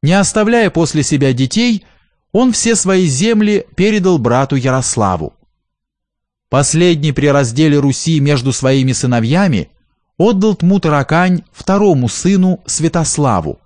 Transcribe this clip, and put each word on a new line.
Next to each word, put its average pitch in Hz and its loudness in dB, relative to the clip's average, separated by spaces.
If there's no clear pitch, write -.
Не 151 0
оставляя 214 0
после 156 -2
себя 135 0
детей, 196 -2
он 240 2
все 226 -2
свои 185 0
земли 208 0
передал 185 2
брату 123 0
Ярославу. 120 -2
Последний 156 0
при 139 -2
разделе 143 2
Руси 143 0
между 139 0
своими 131 0
сыновьями 123 0
отдал 208 2
Тмутаракань 170 0
второму 185 0
сыну 185 0
Святославу 143 -2